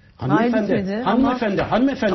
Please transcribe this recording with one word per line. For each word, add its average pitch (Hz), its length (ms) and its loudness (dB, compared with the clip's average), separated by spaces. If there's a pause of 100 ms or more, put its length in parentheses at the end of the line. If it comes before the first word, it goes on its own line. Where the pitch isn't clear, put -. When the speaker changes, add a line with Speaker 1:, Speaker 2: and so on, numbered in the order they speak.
(160)
Speaker 1:
Hanımefendi, 220 400 0 (120)
Speaker 2:
Hayır, 196 160 0
bitmedi. 196 200 -6
Speaker 1:
hanımefendi, 233 580 0
Speaker 2:
Ama, - 100 -4
Speaker 1:
hanımefendi, 226 440 0